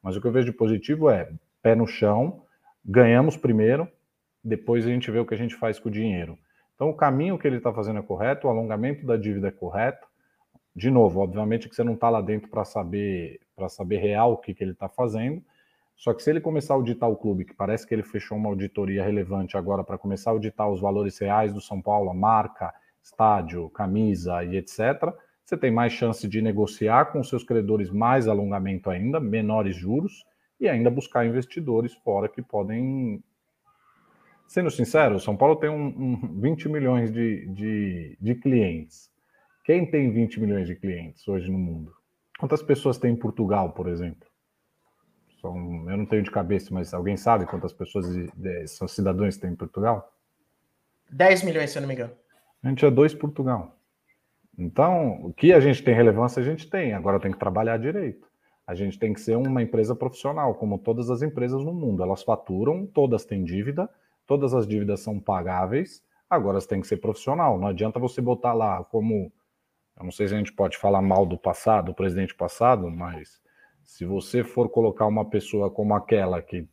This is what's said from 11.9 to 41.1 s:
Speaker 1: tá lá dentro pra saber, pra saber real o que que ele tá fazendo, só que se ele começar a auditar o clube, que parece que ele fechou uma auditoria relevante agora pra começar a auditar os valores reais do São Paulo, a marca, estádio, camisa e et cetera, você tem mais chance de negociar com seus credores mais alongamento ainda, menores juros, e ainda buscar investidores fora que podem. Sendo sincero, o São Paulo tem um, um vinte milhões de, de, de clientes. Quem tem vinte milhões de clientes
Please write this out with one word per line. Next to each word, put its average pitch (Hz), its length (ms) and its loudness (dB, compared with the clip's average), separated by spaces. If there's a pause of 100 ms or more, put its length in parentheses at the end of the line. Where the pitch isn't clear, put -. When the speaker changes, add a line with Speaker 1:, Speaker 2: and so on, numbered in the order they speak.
Speaker 1:
tá 117 120 2
lá 113 120 2
dentro 104 280 -4
pra 107 160 -4
saber, 95 760 -6 (160)
pra 95 120 -6
saber 101 300 -4
real 107 360 2
o - 20 -4
que - 180 -10
que - 80 -8
ele 95 120 -6
tá 98 140 -10
fazendo, 123 540 -4 (540)
só - 180 -2
que - 80 -8
se 151 80 2
ele 160 100 2
começar 156 340 -2
a - 20 4
auditar 120 320 0
o 107 80 0
clube, 95 280 -2
que - 80 -16
parece 104 320 -4
que - 80 -6
ele 107 120 -2
fechou - 340 -8
uma 107 100 -2
auditoria 98 540 -2
relevante 98 540 -2
agora 98 260 -2
pra 95 160 -8
começar 98 320 -4
a 113 40 2
auditar 107 340 -2
os 98 120 -2
valores 101 380 -2
reais 104 340 0
do 101 80 -8
São 95 220 -10
Paulo, 104 280 0
a 90 40 -6
marca, 101 580 0 (300)
estádio, 90 680 0
camisa 92 760 0
e 90 120 -4
et 92 120 -4
cetera, 139 440 -2 (320)
você - 120 -4
tem 131 160 0
mais 117 200 2
chance 113 360 -2
de 110 120 -2
negociar 107 680 2
com 143 180 -4
seus 123 180 -4
credores 107 480 0
mais 117 380 2
alongamento 98 600 -2
ainda, 107 300 -2
menores 107 560 -2
juros, 113 500 -4 (360)
e 226 80 0
ainda 120 220 4
buscar 123 360 -2
investidores 120 680 -2
fora 104 340 -2
que - 140 -10
podem. 117 800 -4 (1200)
Sendo 180 240 0
sincero, 131 460 2
o 92 40 0
São 104 160 -2
Paulo 147 200 6
tem 151 120 -2
um, 151 180 -2
um 123 540 -4
vinte 156 280 -2
milhões 127 440 2
de, 113 360 -2
de, 98 720 -6
de 110 140 0
clientes. 104 760 0 (540)
Quem 170 200 4
tem 143 260 2
vinte 113 300 0
milhões 101 260 0
de 87 80 -6
clientes 87 540 -8